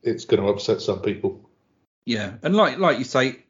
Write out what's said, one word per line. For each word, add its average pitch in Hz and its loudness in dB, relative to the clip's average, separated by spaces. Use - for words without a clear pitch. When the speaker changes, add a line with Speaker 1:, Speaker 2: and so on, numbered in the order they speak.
Speaker 1:
it's 113 -2
gonna 98 2
upset 104 0
some 98 -4
people. - -6
Speaker 2:
Yeah, 104 -4
and 170 2
like, 165 4
like 151 2
you 127 -4
say 131 0